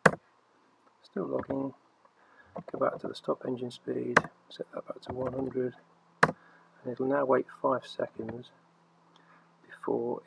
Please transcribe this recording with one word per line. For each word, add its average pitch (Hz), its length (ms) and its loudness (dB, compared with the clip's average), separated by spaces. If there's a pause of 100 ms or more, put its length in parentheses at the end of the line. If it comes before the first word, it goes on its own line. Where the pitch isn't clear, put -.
(1040)
still - 240 -4
logging, 135 480 -2 (960)
go - 60 -4
back - 220 2
to - 80 -6
the - 60 -6
stop - 320 -2
engine 123 240 -4
speed, 123 480 0 (300)
set - 260 -10
that - 140 -8
back - 140 -10
to - 100 -8
one 127 220 -2
hundred, 127 400 -2 (480)
and - 120 4 (560)
it'll 131 160 -2
now 139 200 2
wait 127 180 4 (160)
five 131 260 2
seconds 117 640 -6 (1160)
before 117 580 -2